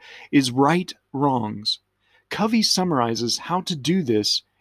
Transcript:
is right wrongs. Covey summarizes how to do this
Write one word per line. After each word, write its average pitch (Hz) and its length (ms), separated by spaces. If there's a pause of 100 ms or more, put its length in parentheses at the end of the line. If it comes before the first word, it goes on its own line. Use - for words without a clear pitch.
(320)
is 135 200
right 147 420 (180)
wrongs. 110 680 (500)
Covey 220 320
summarizes 120 800
how 175 200
to 180 160
do 160 280
this 110 400 (180)